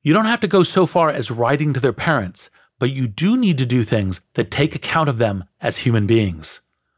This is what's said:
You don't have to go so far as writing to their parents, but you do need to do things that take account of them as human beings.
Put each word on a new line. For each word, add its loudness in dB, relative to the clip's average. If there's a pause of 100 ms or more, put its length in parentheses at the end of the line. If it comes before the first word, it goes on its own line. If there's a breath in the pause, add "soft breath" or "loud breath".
You 2
don't 4
have 0
to -2
go 4
so 2
far 2
as -4
writing 0
to -2
their 2
parents, -4 (300 soft breath)
but 0
you -4
do 0
need 2
to 0
do 2
things -2 (100)
that -2
take 0
account -2
of -2
them -2 (160)
as -4
human 0
beings. 0 (360)